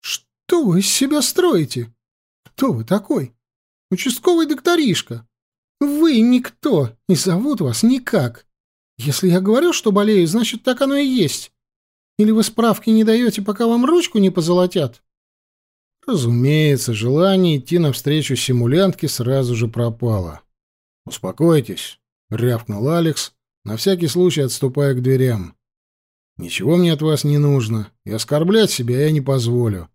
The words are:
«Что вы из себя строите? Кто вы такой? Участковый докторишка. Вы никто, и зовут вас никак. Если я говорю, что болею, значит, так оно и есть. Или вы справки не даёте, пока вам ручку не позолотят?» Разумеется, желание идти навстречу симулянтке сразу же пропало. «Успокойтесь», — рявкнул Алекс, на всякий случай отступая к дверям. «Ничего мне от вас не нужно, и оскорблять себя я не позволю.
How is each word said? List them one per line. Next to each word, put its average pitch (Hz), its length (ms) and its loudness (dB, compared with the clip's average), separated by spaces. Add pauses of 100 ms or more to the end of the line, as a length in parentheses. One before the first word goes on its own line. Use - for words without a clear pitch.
«Что - 600 -4
вы 185 180 2
из 196 60 -2
себя 277 360 0
строите? 165 680 -2 (520)
Кто - 280 -4
вы 113 120 -4
такой? 196 500 -2 (560)
Участковый 320 560 0
докторишка. 285 840 -2 (520)
Вы 285 400 2
никто, 240 720 0 (160)
и 185 80 4
зовут 196 460 -2
вас 123 220 -2
никак. 220 640 0 (520)
Если 143 320 -2
я 175 100 4
говорю, 240 320 2
что 214 220 0
болею, 202 340 4
значит, 220 340 -2
так 247 200 -2
оно 277 160 0
и 285 100 0
есть. 247 460 -2 (640)
Или 214 140 4
вы 220 120 2
справки - 460 0
не 220 160 4
даёте, 226 360 0
пока 208 240 -4
вам 233 200 2
ручку 330 320 0
не 196 120 4
позолотят?» 175 720 -2 (1040)
Разумеется, 139 880 0
желание 156 680 2
идти 160 180 -2
навстречу 143 580 0
симулянтке 131 720 0
сразу 127 480 -2
же 113 140 -2
пропало. 113 720 -4 (640)
«Успокойтесь», — 117 960 -2 (300)
рявкнул 110 600 -2
Алекс, 165 440 -2 (300)
на 107 140 -8
всякий 170 300 -2
случай 175 340 0
отступая 135 520 -2
к 127 80 -2
дверям. 123 540 0 (840)
«Ничего 92 380 -2
мне 175 160 4
от 151 100 -2
вас 156 220 0
не 147 140 2
нужно, 117 540 0 (140)
и 98 60 -10
оскорблять 170 600 0
себя 123 300 -2
я 151 100 2
не 151 100 0
позволю. 120 720 0